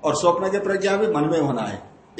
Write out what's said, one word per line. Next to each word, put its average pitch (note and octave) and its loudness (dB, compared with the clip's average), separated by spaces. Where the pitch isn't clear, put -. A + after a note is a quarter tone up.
और D3+ 0
स्वप्न F3+ 2
के G3+ 0
प्रज्ञा G3 0
भी G#3+ 2
मन D3+ 0
में D#3+ 2
होना C3 0
है, G2+ -8